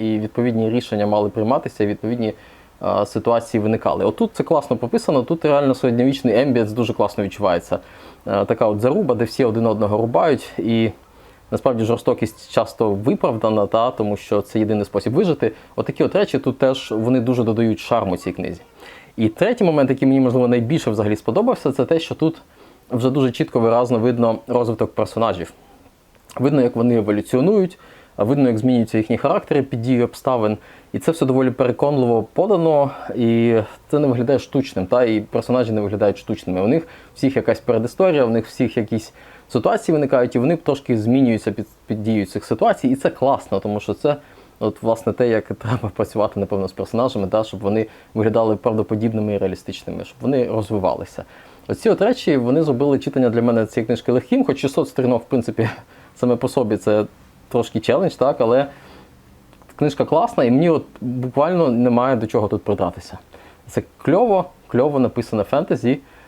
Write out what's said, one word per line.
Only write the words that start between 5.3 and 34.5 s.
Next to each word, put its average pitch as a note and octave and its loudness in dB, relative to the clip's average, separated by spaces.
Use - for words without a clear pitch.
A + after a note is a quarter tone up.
реально C#3+ 2
середньовічний B2 2
ембієнс A#2+ 2
дуже A2+ -2
класно G#2 -2
відчувається. F#2 -2
Е, G2+ 0
така A#2 0
от G#2 0
заруба, C3+ 2
де A2 0
всі C3 -2
один A2+ 0
одного G#2 0
рубають, B2 0
і A2+ 0
насправді A2+ 0
жорстокість A#2 -2
часто A2 0
виправдана, A2 0
та, A2+ 0
тому G#2 -4
що G#2 -2
це - -4
єдиний G#2+ 0
спосіб - -4
вижити. D3+ 0
Отакі - -2
от - -2
речі F#3+ 0
тут C3 -2
теж, C3 0
вони A#2 0
дуже A#2+ 0
додають A2 0
шарму G#2 -2
цій F2+ -8
книзі. F2 -8
І A2 0
третій G#3+ 0
момент, D3 2
який C3+ 2
мені, C3+ 4
можливо, B2 2
найбільше B2 0
взагалі G#2+ 0
сподобався, C#3 0
це C3 0
те, E3 0
що - -6
тут D#3+ -2
вже B2 0
дуже C3+ 2
чітко, A#2 -2
виразно A#2 2
видно A#2 2
розвиток A#2 -2
персонажів. G#2+ -2
Видно, C#3 2
як A#2+ 0
вони A#2+ 2
еволюціонують, B2+ 0
видно, C3 2
як A#2 0
змінюються A#2 2
їхні G#2+ -2
характери D3+ 0
під C3 -6
дією A#2+ 2
обставин. A#2 -2
І A2 -4
це E3 0
все C3+ 0
доволі C3 2
переконливо B2 0
подано, E3 2
і A#2 2
це D3+ 0
не D3 2
виглядає B2 2
штучним, A#2+ -4